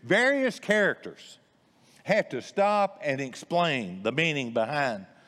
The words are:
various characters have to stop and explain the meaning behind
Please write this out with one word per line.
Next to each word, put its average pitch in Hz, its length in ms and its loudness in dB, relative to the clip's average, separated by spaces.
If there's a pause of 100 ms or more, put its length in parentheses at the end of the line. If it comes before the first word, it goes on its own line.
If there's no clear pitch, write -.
various 247 580 2
characters 185 800 -2 (640)
have 202 240 0
to 123 140 -6
stop 196 600 2
and 139 180 -2
explain 131 800 -2
the 110 100 0
meaning 143 400 -2
behind 117 540 -2 (220)